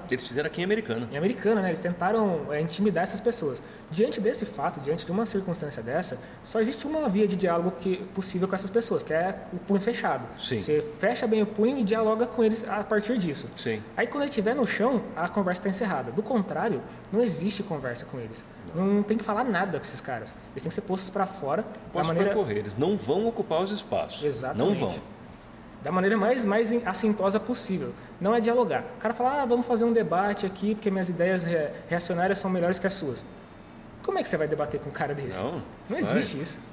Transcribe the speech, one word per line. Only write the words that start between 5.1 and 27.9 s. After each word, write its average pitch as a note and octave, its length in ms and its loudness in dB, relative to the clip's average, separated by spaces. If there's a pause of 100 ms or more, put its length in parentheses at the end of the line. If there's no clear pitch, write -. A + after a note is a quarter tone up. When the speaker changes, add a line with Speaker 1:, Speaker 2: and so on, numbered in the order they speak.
Speaker 2:
uma G#3+ 140 2
circunstância E3+ 560 -2
dessa, C#3 380 -2 (240)
só - 160 -2
existe A3 260 0
uma D4+ 240 0
via G3+ 180 4
de F#3 80 0
diálogo F3 360 2 (100)
que, F#3 160 0 (160)
possível F#3+ 340 -2
com F#3+ 60 -2
essas F#3+ 160 -4
pessoas, A3+ 320 0
que - 120 -4
é F3+ 220 2 (160)
o F3+ 60 -6
punho G3 240 2
fechado. D#3+ 460 0 (120)
Speaker 1:
Sim. A#2 200 -2
Speaker 2:
Você D3+ 260 2 (140)
fecha B3 260 2
bem A3 160 4
o G#3 60 4
punho A#3 320 2
e A#3+ 40 2
dialoga A3 440 4
com B3 160 2
eles A3 240 4
a G#3 160 -2
partir G#3+ 340 2
disso. D3 400 0
Speaker 1:
Sim. A2 240 -2 (160)
Speaker 2:
Aí A3 80 2
quando C#4+ 160 -2
ele C#4+ 80 0
estiver A3 260 2
no C4+ 120 2
chão, A#3 340 2 (140)
a E3+ 120 0
conversa F3+ 360 0
tá G3+ 60 0
encerrada. E3+ 420 -2
Do D#3 100 0
contrário, G3 600 0 (300)
não G#3+ 120 4
existe G3 400 0
conversa C3 420 -6
com B2+ 140 -10
eles. A2+ 260 -10 (300)
Speaker 1:
Não. F3+ 100 2
Speaker 2:
Não G3+ 180 6
tem G#3+ 140 2
que A#3 60 -2
falar G#3+ 200 0
nada F#3 360 0
pra - 80 -8
esses - 140 -8
caras. A2+ 340 -8 (160)
Eles - 120 -8
têm - 60 -4
que - 60 -2
ser G#3 60 -2
postos F#3 280 -2
pra F#3+ 160 0
fora D3+ 360 -2
da - 80 -8 (240)
Speaker 1:
Postos E3 140 2
Speaker 2:
maneira E3+ 220 4
Speaker 1:
pra G3+ 80 2
correr. A#2 220 2
Eles G2+ 180 -4
não E3+ 200 4
vão F3+ 280 2
ocupar G3+ 360 0
os G3 100 -2
espaços. G#2+ 520 -4
Speaker 2:
Exatamente. C3+ 580 2
Speaker 1:
Não A#2 60 2
vão. F2 80 -2 (840)
Speaker 2:
Da D3 100 -4
maneira F#3+ 260 4
mais, A#3 260 4
mais G#3+ 280 2
in-, A#3 140 2
assintosa G3 540 2
possível. F#3+ 540 -2 (260)